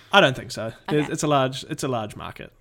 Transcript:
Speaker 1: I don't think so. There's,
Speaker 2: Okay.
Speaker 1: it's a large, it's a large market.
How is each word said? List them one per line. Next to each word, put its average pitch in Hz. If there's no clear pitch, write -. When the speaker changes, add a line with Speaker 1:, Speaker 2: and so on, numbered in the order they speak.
Speaker 1:
I 202
don't 139
think 104
so. 113
There's, 151
Speaker 2:
Okay. 139
Speaker 1:
it's 160
a 156
large, 135
it's -
a 147
large 110
market. -